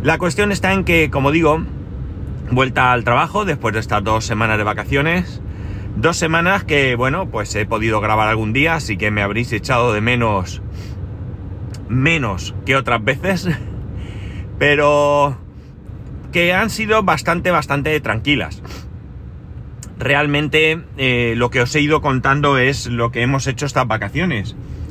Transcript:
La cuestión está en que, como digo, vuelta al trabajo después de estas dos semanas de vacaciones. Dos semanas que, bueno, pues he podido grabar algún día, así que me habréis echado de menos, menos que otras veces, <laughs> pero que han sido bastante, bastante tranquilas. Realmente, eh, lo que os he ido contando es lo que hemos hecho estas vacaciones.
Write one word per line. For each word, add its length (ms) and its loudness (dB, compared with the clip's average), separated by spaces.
La 140 2
cuestión 340 0
está 220 0
en 100 0
que, 260 4
como 220 2
digo, 320 4
vuelta 400 4
al 120 2
trabajo 420 2
después 280 0
de 60 0
estas 240 -2
dos 220 2
semanas 320 0
de 60 0
vacaciones. 800 0
Dos 220 2
semanas 460 2
que, 320 2
bueno, 340 0
pues 260 -4
he 100 0
podido 360 0
grabar 260 4
algún 260 0
día, 220 2
así 220 -4
que 140 0
me 100 0
habréis 300 0
echado 420 2
de 80 0
menos, 600 0
menos 680 0
que 100 2
otras 280 2
veces, 460 0
<laughs> 580 -10
pero 760 4
que 220 2
han 160 2
sido 340 2
bastante, 480 2
bastante 480 0
tranquilas. 600 -2
Realmente, 840 2
eh, 400 2
lo 120 2
que 120 2
os 140 0
he 60 4
ido 200 4
contando 580 2
es 260 2
lo 260 0
que 120 0
hemos 240 0
hecho 180 -4
estas 220 0
vacaciones. 680 -2